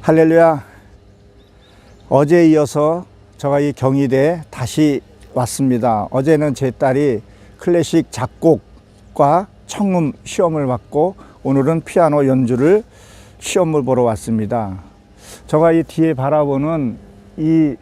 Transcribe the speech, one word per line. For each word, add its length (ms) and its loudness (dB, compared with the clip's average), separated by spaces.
할렐루야. 560 4
어제에 440 4
이어서 540 0
제가 220 -2
이 140 -2
경희대에 760 0
다시 520 -2
왔습니다. 800 -2
어제는 440 0
제 160 -4
딸이 500 -2
클래식 520 0
작곡과 1400 -2
청음 480 -2
시험을 420 -2
받고 500 -4
오늘은 380 0
피아노 440 0
연주를 600 2
시험을 440 -2
보러 200 0
왔습니다. 760 -4
제가 260 2
이 100 2
뒤에 300 -2
바라보는 840 -2
이 460 0